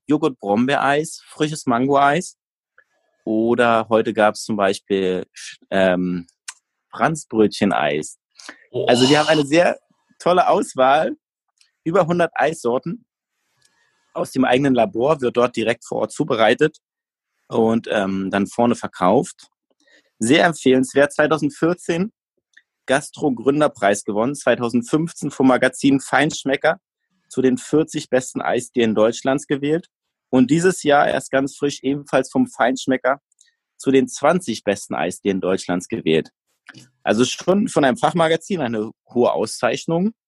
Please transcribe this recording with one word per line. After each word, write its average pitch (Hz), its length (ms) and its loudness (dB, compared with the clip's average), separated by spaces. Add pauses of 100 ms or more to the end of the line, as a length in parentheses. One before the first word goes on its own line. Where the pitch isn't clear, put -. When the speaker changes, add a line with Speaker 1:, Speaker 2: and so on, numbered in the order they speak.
Speaker 1:
Joghurt-Brombeereis, 143 1200 -2
frisches 156 400 -6
Mango-Eis 139 680 0 (880)
oder 113 680 2
heute 110 240 2
gab's 107 300 0
zum 110 120 -4
Beispiel, 95 720 -2 (440)
ähm, 90 560 0 (640)
Franzbrötchen-Eis. 98 1300 -2 (520)
Speaker 2:
Oh. - 160 -4
Speaker 1:
Also 123 220 4
wir 147 100 4
haben 151 100 0
eine 151 180 2
sehr 160 320 2 (400)
tolle 175 300 2
Auswahl, 151 680 0 (680)
über 165 220 0
hundert 170 280 0
Eissorten 147 720 -4 (1080)
aus - 180 -6
dem 127 120 0
eigenen 131 300 2
Labor, 120 460 0
wird 120 160 -2
dort 123 200 2
direkt 113 300 -4
vor - 140 -6
Ort 110 120 -6
zubereitet 127 680 2 (680)
und, 113 420 0
ähm, 95 400 -2
dann 101 160 0
vorne 120 280 0
verkauft. - 720 -2 (720)
Sehr 131 260 4
empfehlenswert, 139 680 2
zweitausendvierzehn 160 1000 -2 (760)
Gastro-Gründerpreis 131 1160 0
gewonnen, 113 300 -4
zweitausendfünfzehn 123 960 -2
vom 131 180 0
Magazin 131 520 0
Feinschmecker 147 800 -2 (500)
zu 139 140 -4
den 127 160 2
vierzig 156 500 -4
besten - 320 -2
Eisdielen 117 540 -2
Deutschlands 117 520 0
gewählt 147 420 -4 (420)
und 127 200 4
dieses 170 320 2
Jahr 143 240 4
erst - 240 -4
ganz 135 260 -2
frisch 143 260 -4
ebenfalls 139 480 -2
vom 127 180 0
Feinschmecker 131 720 -2 (560)
zu - 140 -4
den 131 180 4
zwanzig 151 560 -2
besten - 300 -4
Eisdielen 90 480 -4
Deutschlands 92 460 -2
gewählt. 80 420 0 (720)
Also 107 220 2
schon 190 440 -2
von 147 160 0
einem 123 140 2
Fachmagazin 165 640 -2
eine 113 300 -4 (200)
hohe 120 220 2
Auszeichnung 139 800 -2 (160)